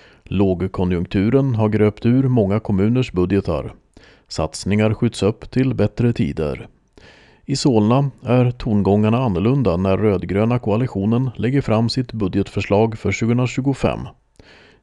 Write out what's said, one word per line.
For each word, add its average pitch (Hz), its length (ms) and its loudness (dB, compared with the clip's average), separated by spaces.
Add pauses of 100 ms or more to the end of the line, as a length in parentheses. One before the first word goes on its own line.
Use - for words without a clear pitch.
(240)
Lågkonjunkturen 95 1300 0
har 110 140 0
gröpt 107 380 0
ur 131 220 4
många 110 320 2
kommuners 113 520 0
budgetar. 90 600 -2 (560)
Satsningar 107 680 -2
skjuts - 280 -2
upp - 280 -2
till 127 240 0
bättre 113 380 0
tider. 73 560 -4 (760)
I 139 120 -4
Solna 127 540 2 (120)
är 123 280 2
tongångarna 107 680 2
annorlunda 110 580 0
när 95 200 2
rödgröna 101 600 0
koalitionen 117 800 0
lägger 131 240 0
fram 117 280 0
sitt 131 240 -4
budgetförslag 101 840 0
för - 140 -2
tjugohundratjugofem. 120 880 -2 (840)